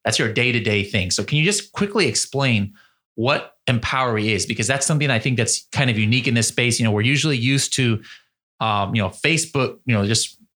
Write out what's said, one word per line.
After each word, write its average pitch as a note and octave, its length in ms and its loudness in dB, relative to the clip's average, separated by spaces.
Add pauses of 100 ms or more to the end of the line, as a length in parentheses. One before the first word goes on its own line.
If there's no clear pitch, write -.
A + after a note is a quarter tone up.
that's A2+ 120 0
your A2+ 140 0
day-to-day A2+ 520 0
thing. F2+ 260 -2
So - 120 -2
can D3 140 -2
you D#3 80 2
just G3+ 280 -2
quickly G3+ 340 0
explain A#2 680 0 (440)
what B2 400 -2 (100)
Empowery A#2 640 0
is? F#2 140 0
Because A2 200 -4
that's C3+ 200 -2
something D3 240 2
I A#2 80 2
think B2+ 180 0
that's - 360 -2
kind C3+ 180 2
of G#2+ 80 0
unique A#2+ 280 2
in B2 80 2
this A2+ 140 2
space. A#2+ 300 0
You A#2 60 0
know, A2 80 4
we're G#2 100 2
usually C#3 340 2
used C3 380 0
to, A#2+ 280 2 (580)
um, G#2 340 0
you A2 80 2
know, F#2+ 80 0
Facebook, D3+ 760 -2
you A#2+ 100 0
know, G2+ 120 2
just - 320 -2 (180)